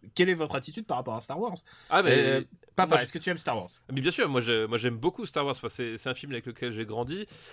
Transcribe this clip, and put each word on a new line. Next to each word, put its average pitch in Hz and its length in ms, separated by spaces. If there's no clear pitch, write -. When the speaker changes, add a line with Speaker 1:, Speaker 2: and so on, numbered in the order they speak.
Speaker 1:
quelle 180 140
est 185 60
votre 156 220
attitude 151 300
par 135 100
rapport 123 180
à 110 60
Star 147 200
Wars ? 208 160
Speaker 2:
Ah, 180 140
mais 185 80
Speaker 1:
Euh... 135 320
Papa, 185 140
Speaker 2:
moi, 160 100
je 123 60
Speaker 1:
est-ce - 80
que 170 60
tu 185 120
aimes 170 80
Star 127 180
Wars ? 90 140
Speaker 2:
Mais 135 80
bien 151 100
sûr, 208 180
moi, 131 120
je, 113 260
moi 113 100
j'aime 117 200
beaucoup 160 280
Star 147 220
Wars. 139 100
Enfin, 120 120
c'est, 117 280
c'est 135 120
un 127 60
film 143 180
avec 120 140
lequel 120 260
j'ai 110 120
grandi, 123 420